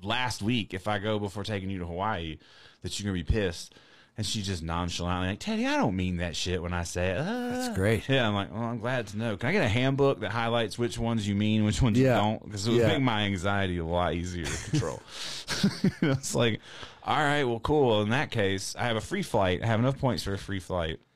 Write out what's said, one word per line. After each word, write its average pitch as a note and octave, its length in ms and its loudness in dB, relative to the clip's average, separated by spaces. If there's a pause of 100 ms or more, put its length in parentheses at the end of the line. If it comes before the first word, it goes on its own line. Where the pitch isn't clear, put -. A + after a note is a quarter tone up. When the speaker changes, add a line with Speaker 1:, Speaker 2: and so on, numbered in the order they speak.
Speaker 1:
last A2+ 400 -2
week G#2 320 0
if F2+ 140 -6
I G#2 120 0
go G#2+ 200 0
before G2+ 240 -6
taking G2 260 -6
you F#2+ 100 -6
to F2 60 -6
Hawaii E2+ 520 -4 (440)
that - 180 -8
you're G2+ 120 -6
gonna F2 120 -2
be - 80 0
pissed." G2 420 0 (440)
And A2 80 -2
she's G#2+ 220 -2
just F2+ 160 -4
nonchalantly F2 640 -2
like, G2+ 120 -4
"Teddy, A3 280 -2
I D4 80 0
don't F3 200 2
mean F#2 220 0
that E2+ 200 -4
shit F2+ 240 -2
when F2 120 -4
I F2 100 -2
say F2+ 260 -2
it." F#2 80 0
Speaker 2:
That's B3 500 -4
Speaker 1:
"Uh." A#3 80 -6
Speaker 2:
great. G2+ 320 2
Speaker 1:
Yeah, C3+ 180 2
I'm G#2 80 2
like, G2 180 -2
"Well, A2 120 -6
I'm A#2 160 -4
glad A#2+ 280 -4
to G2+ 100 -10
know. A2 180 -2
Can A#2+ 140 -2
I - 20 0
get F#3+ 140 2
a - 20 2
handbook C3+ 540 2
that G2+ 100 -4
highlights A#2 480 0
which A#2 180 0
ones A2+ 300 0
you G2+ 80 2
mean, G#2+ 300 4
which G#2 160 4
ones A#2+ 180 4
Speaker 2:
Yeah. C3 160 6
Speaker 1:
you G#2 60 4 (180)
don't?" - 120 -16
'Cause G2+ 140 -6
it A#2+ 60 2
would A#2+ 80 6
Speaker 2:
Yeah. A2+ 80 6
Speaker 1:
make D3 140 2
my A2 220 2
anxiety G2 540 0
a E2 80 -2
lot E2+ 280 2
easier F2 320 -4
to D#2 260 -6
control. F#2 360 -2
<laughs> - 920 -2
It's C3+ 340 0
like, A#2+ 240 2 (440)
"All A#2+ 140 0
right, D3 260 2
well, A#2+ 160 0
cool. B2+ 420 4
In G#2 80 2
that B2+ 220 0
case, F#2+ 460 0
I G#2 80 -2
have A#2+ 120 0
a G#2+ 40 -2
free F#3+ 220 -4
flight. F#2 400 2
I G#2+ 40 0
have A#2 120 4
enough C3 200 2
points A#2+ 240 0
for G2 100 -4
a F#2 40 -2
free G2 220 -6
flight." E2+ 400 -4 (160)